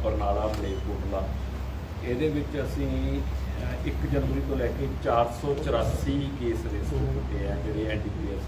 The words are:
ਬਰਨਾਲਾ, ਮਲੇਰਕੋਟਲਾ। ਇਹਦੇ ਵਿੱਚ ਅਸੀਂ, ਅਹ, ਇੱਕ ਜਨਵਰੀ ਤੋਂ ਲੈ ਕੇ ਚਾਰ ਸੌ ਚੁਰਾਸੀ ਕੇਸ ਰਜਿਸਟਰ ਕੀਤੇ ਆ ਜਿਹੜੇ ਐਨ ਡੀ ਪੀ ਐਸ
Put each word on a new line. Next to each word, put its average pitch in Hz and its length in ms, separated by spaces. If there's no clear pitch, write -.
ਬਰਨਾਲਾ, 107 540
ਮਲੇਰਕੋਟਲਾ। 98 680
ਇਹਦੇ 127 240
ਵਿੱਚ 143 360
ਅਸੀਂ, 135 560
ਅਹ, - 680
ਇੱਕ - 260
ਜਨਵਰੀ 135 360
ਤੋਂ 135 80
ਲੈ 123 100
ਕੇ 135 220
ਚਾਰ 120 280
ਸੌ 143 120
ਚੁਰਾਸੀ 139 640
ਕੇਸ 117 260
ਰਜਿਸਟਰ - 300
ਕੀਤੇ 131 520
ਆ 143 80
ਜਿਹੜੇ - 340
ਐਨ 107 100
ਡੀ - 80
ਪੀ - 260
ਐਸ - 140